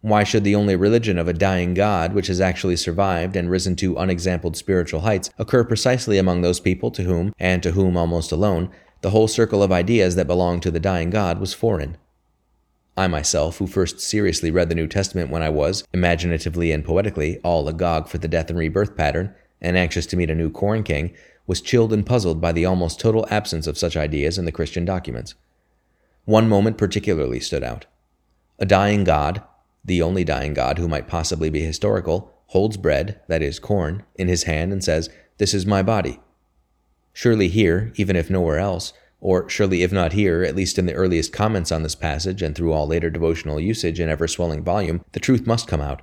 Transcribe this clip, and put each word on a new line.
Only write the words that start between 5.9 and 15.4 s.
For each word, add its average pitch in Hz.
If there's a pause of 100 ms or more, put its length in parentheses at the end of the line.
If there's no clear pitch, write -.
among 90
those 90
people -
to -
whom, 90
and 90
to 90
whom 92
almost 85
alone, 90 (300)
the 95
whole 110
circle 110
of 95
ideas 92
that 90
belong 87
to 87
the 80
dying 85
God 92
was 95
foreign? 82 (1000)
I 95
myself, 78
who 98
first -
seriously 92
read 85
the 82
New 82
Testament 90
when 82